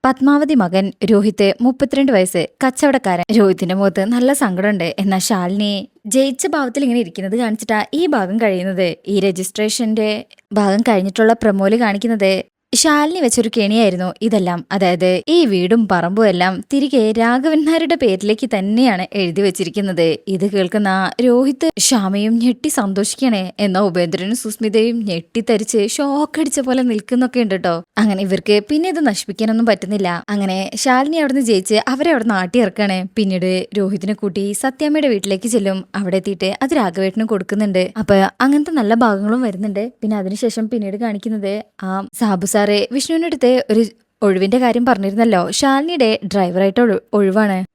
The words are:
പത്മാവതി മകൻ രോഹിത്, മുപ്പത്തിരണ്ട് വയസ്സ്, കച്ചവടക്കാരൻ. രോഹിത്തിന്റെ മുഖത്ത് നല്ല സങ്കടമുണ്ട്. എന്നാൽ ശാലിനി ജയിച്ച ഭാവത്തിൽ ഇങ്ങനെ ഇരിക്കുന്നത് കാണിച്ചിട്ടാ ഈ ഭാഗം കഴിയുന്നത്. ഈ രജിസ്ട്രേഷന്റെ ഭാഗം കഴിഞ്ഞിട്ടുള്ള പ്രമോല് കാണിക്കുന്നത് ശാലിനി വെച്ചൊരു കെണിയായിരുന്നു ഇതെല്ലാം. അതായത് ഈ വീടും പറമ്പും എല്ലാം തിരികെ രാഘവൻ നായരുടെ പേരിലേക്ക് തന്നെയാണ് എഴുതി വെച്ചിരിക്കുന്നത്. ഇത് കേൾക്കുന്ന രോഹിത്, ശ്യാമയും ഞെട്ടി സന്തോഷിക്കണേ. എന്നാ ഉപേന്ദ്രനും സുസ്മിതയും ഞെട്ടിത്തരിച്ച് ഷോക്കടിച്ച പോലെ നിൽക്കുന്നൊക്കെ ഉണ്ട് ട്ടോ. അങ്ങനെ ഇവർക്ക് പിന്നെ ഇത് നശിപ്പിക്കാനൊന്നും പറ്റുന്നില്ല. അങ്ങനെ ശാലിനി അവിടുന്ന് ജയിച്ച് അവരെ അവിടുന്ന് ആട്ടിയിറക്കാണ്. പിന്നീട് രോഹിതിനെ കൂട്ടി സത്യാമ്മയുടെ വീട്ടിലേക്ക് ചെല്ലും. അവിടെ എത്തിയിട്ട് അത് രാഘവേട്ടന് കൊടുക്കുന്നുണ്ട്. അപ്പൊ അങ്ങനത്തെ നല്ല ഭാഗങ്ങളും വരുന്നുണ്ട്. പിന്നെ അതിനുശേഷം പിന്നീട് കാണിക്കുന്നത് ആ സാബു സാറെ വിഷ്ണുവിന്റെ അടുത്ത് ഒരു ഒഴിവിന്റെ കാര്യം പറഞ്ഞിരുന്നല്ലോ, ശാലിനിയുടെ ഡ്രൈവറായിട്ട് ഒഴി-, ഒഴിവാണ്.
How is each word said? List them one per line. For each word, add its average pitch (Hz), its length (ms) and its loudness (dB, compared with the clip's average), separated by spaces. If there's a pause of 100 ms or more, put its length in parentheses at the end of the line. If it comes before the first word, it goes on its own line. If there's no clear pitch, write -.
പത്മാവതി 285 500 2
മകൻ 190 300 2 (200)
രോഹിത്, 208 420 2 (140)
മുപ്പത്തിരണ്ട് 269 500 0
വയസ്സ്, 196 320 2 (160)
കച്ചവടക്കാരൻ. 262 680 0 (120)
രോഹിത്തിന്റെ 190 380 2
മുഖത്ത് 196 300 0
നല്ല 247 280 2
സങ്കടമുണ്ട്. 196 540 0 (120)
എന്നാൽ 190 300 0
ശാലിനി 202 440 -2 (340)
ജയിച്ച 269 400 0
ഭാവത്തിൽ 277 360 -2
ഇങ്ങനെ 240 220 0
ഇരിക്കുന്നത് 190 320 -6
കാണിച്ചിട്ടാ 220 420 -2 (140)
ഈ 320 120 0
ഭാഗം 214 380 0
കഴിയുന്നത്. 185 440 0 (200)
ഈ 202 120 0
രജിസ്ട്രേഷന്റെ 214 880 -2 (440)
ഭാഗം 202 360 2
കഴിഞ്ഞിട്ടുള്ള 214 440 2
പ്രമോല് 202 440 2
കാണിക്കുന്നത് 202 540 0 (420)
ശാലിനി 302 460 2
വെച്ചൊരു 240 300 0
കെണിയായിരുന്നു 202 580 0 (140)
ഇതെല്ലാം. 185 380 0 (120)
അതായത് 185 560 2
ഈ 320 180 4
വീടും 196 360 2 (100)
പറമ്പും 185 360 2
എല്ലാം 180 260 2 (180)
തിരികെ 277 300 2 (180)
രാഘവൻ 262 460 2
നായരുടെ 330 300 0
പേരിലേക്ക് 214 540 0
തന്നെയാണ് 208 560 0 (140)
എഴുതി 185 220 -2
വെച്ചിരിക്കുന്നത്. 185 640 0 (220)
ഇത് 190 240 -2
കേൾക്കുന്ന 196 400 0 (340)
രോഹിത്, 254 400 2 (140)
ശ്യാമയും 202 600 0
ഞെട്ടി 247 300 0
സന്തോഷിക്കണേ. 208 720 -2 (180)
എന്നാ 190 200 0
ഉപേന്ദ്രനും 185 640 -2
സുസ്മിതയും 220 580 -2 (100)
ഞെട്ടിത്തരിച്ച് 214 760 -2
ഷോക്കടിച്ച 294 720 -2
പോലെ 254 240 0
നിൽക്കുന്നൊക്കെ 247 640 0
ഉണ്ട് 196 180 -2
ട്ടോ. 175 100 0 (240)
അങ്ങനെ 202 240 0
ഇവർക്ക് 190 360 0 (120)
പിന്നെ 320 200 0
ഇത് 330 180 -2
നശിപ്പിക്കാനൊന്നും 220 580 -2
പറ്റുന്നില്ല. 196 440 0 (200)
അങ്ങനെ 196 300 -2 (160)
ശാലിനി 269 420 0
അവിടുന്ന് 277 320 0
ജയിച്ച് 208 300 2 (140)
അവരെ 302 200 0
അവിടുന്ന് 226 280 0
ആട്ടിയിറക്കാണ്. 196 580 0 (180)
പിന്നീട് 185 340 0 (280)
രോഹിതിനെ 196 420 -2
കൂട്ടി 196 240 -4 (160)
സത്യാമ്മയുടെ 294 520 0
വീട്ടിലേക്ക് 196 420 -2
ചെല്ലും. 190 260 0 (140)
അവിടെ 190 260 -2
എത്തിയിട്ട് 190 300 -4 (100)
അത് 269 200 0
രാഘവേട്ടന് 190 520 -2
കൊടുക്കുന്നുണ്ട്. 196 500 0 (140)
അപ്പൊ 202 200 4 (280)
അങ്ങനത്തെ 294 340 2
നല്ല 214 140 2 (120)
ഭാഗങ്ങളും 214 360 0
വരുന്നുണ്ട്. 202 420 -4 (180)
പിന്നെ 214 200 -2
അതിനുശേഷം 220 480 -4
പിന്നീട് 202 380 -4
കാണിക്കുന്നത് 208 460 -4 (300)
ആ 190 80 -6 (300)
സാബു 202 240 0
സാറെ 208 340 2 (140)
വിഷ്ണുവിന്റെ 330 360 -2
അടുത്ത് 254 200 2 (220)
ഒരു 214 100 4 (400)
ഒഴിവിന്റെ 196 400 2
കാര്യം 240 260 2
പറഞ്ഞിരുന്നല്ലോ, 202 520 2 (200)
ശാലിനിയുടെ 277 500 0 (220)
ഡ്രൈവറായിട്ട് 190 500 2
ഒഴി-, 208 220 2 (140)
ഒഴിവാണ്. 196 400 2 (180)